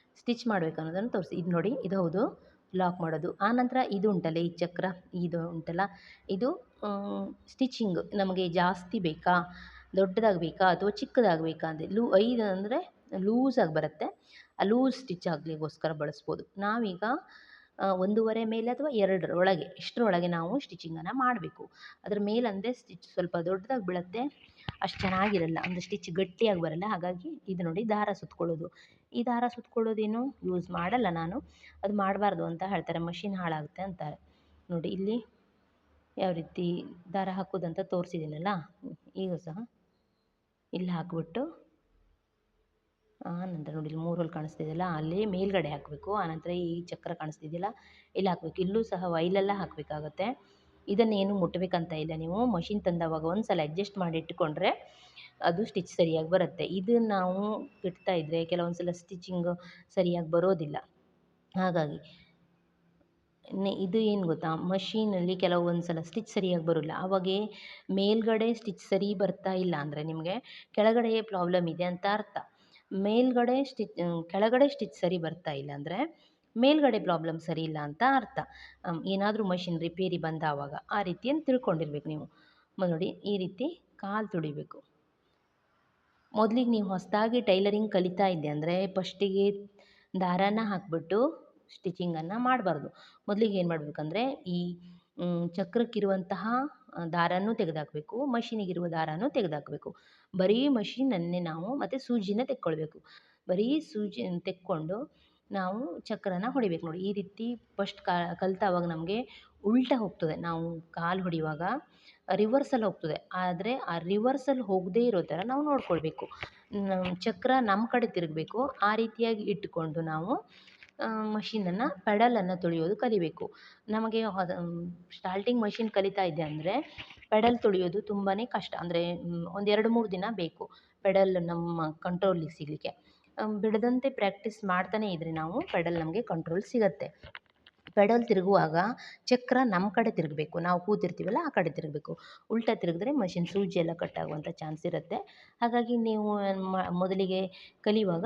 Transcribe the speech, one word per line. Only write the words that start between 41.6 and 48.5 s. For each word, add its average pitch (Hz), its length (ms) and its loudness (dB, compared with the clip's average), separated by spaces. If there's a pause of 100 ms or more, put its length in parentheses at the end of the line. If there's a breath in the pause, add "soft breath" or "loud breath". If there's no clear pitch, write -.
ಆ 180 100 -8 (140)
ನಂತರ 156 280 -8
ನೋಡಿ 156 160 -6
ಇಲ್ಲಿ 160 120 -6
ಮೂರು 170 180 -2
ಹೋಲ್ 165 120 -2
ಕಾಣಿಸ್ತಿದೆಯಲ್ಲ, 156 540 -4 (100)
ಅಲ್ಲಿ 160 300 -2
ಮೇಲ್ಗಡೆ 190 460 0
ಹಾಕಬೇಕು. 147 440 -8
ಆನಂತರ 170 440 -4
ಈ 175 100 -2 (160)
ಚಕ್ರ 170 280 -8
ಕಾಣಿಸ್ತಿದೆಯಲ್ಲ, 156 560 -6 (460 loud breath)
ಇಲ್ಲಿ 190 160 2
ಹಾಕ್ಬೇಕು. 165 300 -6